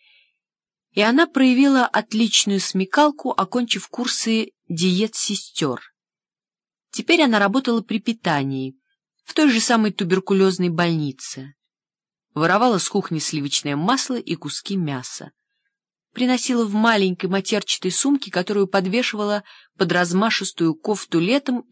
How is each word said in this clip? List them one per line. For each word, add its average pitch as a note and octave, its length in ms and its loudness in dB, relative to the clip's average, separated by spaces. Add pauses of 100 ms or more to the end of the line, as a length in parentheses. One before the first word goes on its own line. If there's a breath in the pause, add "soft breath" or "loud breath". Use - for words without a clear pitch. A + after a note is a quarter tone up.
(920 soft breath)
и G3+ 100 0
она B3+ 240 4
проявила C4 640 4
отличную G#3+ 720 0
смекалку, C4+ 720 0
окончив A#3+ 560 -4
курсы A3+ 640 -2 (160)
диет-сестёр. F3+ 1160 -2 (1080)
Теперь E4 320 2
она A3+ 160 4
работала A3+ 420 2
при G#3+ 180 -4
питании, C3+ 800 -4 (460)
в - 100 -18
той D4+ 160 4
же A3+ 100 2
самой A3 320 2
туберкулёзной F#3+ 800 2
больнице. D3+ 880 -4 (800)
Воровала G3 420 2
с - 120 -2
кухни F3+ 280 -2
сливочное C#3+ 580 -4
масло A#3 440 -2
и E3+ 160 -6
куски F3 420 -8
мяса. C#3+ 540 -8 (800)
Приносила B3 500 0
в G3+ 100 -4
маленькой G#3 580 2
матерчатой F#3+ 580 -2
сумке, C4+ 400 0
которую G3 380 0
подвешивала G#3 760 -2 (340 loud breath)
под F3 140 0
размашистую F3 840 0
кофту F#3 440 -4
летом B3 420 0 (100)